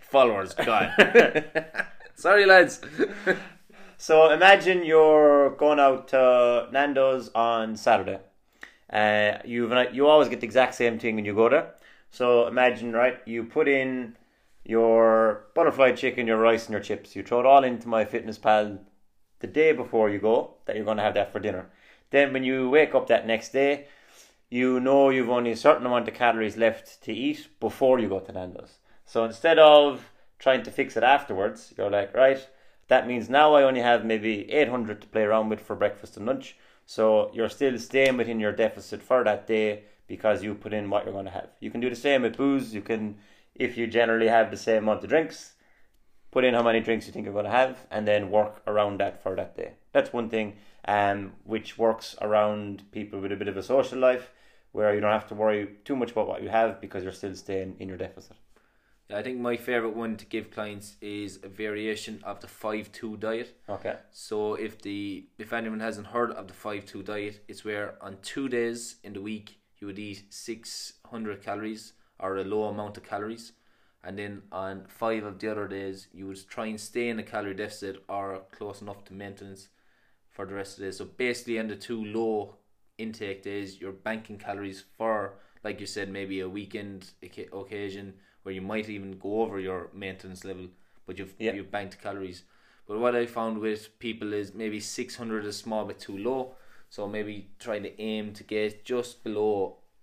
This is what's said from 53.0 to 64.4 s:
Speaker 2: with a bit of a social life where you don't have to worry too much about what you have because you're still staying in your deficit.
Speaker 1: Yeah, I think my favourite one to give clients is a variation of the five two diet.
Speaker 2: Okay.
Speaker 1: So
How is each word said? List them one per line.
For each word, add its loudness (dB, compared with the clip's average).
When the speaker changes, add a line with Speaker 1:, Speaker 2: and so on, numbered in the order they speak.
Speaker 2:
with -6
a -6
bit -6
of -8
a -8
social -2
life 0
where 0
you -2
don't 0
have -2
to -12
worry -2
too -6
much -4
about -2
what -8
you -10
have 0
because -10
you're -10
still -10
staying -10
in -12
your -12
deficit. -14
Speaker 1:
Yeah, -8
I -8
think -8
my -4
favourite -4
one -8
to -18
give -10
clients -12
is -12
a -16
variation -8
of -12
the -20
five -8
two -12
diet. -8
Speaker 2:
Okay. -8
Speaker 1:
So -6